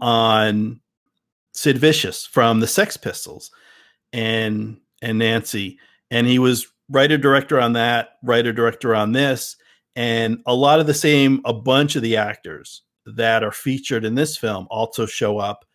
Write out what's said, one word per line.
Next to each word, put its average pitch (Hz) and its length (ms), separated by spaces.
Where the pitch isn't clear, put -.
on 110 760
Sid - 240
Vicious 151 480
from 117 360
the 113 60
Sex - 280
Pistols - 560
and, 110 680
and 110 180
Nancy. 110 580
And 120 160
he 127 140
was 127 280
writer-director 139 720
on 117 140
that, 117 380
writer-director 117 720
on 107 160
this. 131 460
And 117 480
a 127 100
lot 143 240
of 151 80
the 147 60
same, 139 500
a 120 100
bunch 131 440
of 127 40
the 113 140
actors 104 680
that 113 380
are 104 80
featured 131 540
in 110 100
this 151 220
film 101 320
also 113 360
show 107 340
up 101 360